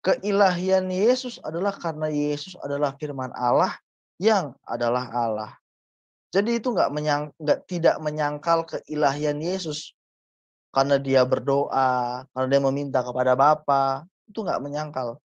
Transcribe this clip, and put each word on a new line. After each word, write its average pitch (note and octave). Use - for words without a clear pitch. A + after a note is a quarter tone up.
Keilahian F#3
Yesus A#3
adalah F3+
karena D#3
Yesus D3
adalah C#3+
firman C3+
Allah C3+
yang F#3+
adalah A#2+
Allah. A2+
Jadi G#3+
itu A#3
nggak D#3+
menyang-, D3+
nggak, D3
tidak E3
menyangkal D3+
keilahian D3
Yesus F3+
karena C#3
dia C3+
berdoa, C3
karena C3
dia C#3
meminta C3+
kepada B2+
Bapa, C#3
itu A3
nggak E3
menyangkal. C#3+